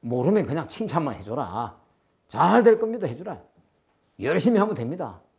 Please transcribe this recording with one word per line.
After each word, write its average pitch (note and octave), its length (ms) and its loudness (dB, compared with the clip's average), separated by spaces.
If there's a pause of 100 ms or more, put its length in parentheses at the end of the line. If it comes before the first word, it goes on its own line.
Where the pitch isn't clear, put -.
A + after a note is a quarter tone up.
모르면 B2+ 460 0
그냥 D3+ 220 -6
칭찬만 D#3 480 -4
해줘라. G#2 600 -8 (520)
"잘 F#3 340 4
될 A3 160 8
겁니다." A3+ 280 -4
해주라. C#3 320 -8 (800)
열심히 F3+ 380 2
하면 G#3 160 0
됩니다. A#2+ 460 -8 (180)